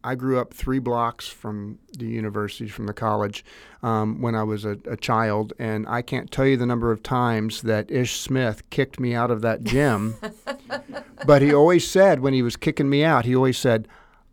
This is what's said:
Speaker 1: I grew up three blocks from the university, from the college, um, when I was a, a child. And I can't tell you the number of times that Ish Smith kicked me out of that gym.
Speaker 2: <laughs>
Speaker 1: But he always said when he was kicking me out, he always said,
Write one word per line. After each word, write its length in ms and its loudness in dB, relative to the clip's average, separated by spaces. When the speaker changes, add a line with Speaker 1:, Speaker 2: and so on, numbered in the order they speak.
Speaker 1:
I 100 -6
grew 240 0
up 160 -4
three 240 -4
blocks 500 -2
from 500 -10
the 80 -8
university, 640 -6
from 180 -10
the 80 -6
college, 500 -2
um, 400 -2
when 120 0
I 100 0
was 200 -4
a, 220 -6
a 100 -8
child. 600 0
And 300 -4
I 140 -4
can't 280 -8
tell 160 0
you 100 4
the 100 0
number 260 0
of 100 -4
times 600 -2
that 280 -2
Ish 300 -2
Smith 500 -2
kicked 300 -4
me 140 -2
out 160 0
of 120 -2
that 220 -2
gym. 560 0
Speaker 2:
<laughs> 60 -8
Speaker 1:
But 160 8
he 100 6
always 340 6
said 340 6
when 120 0
he 100 2
was 140 -2
kicking 320 -2
me 160 4
out, 200 4
he 100 0
always 240 2
said, 300 0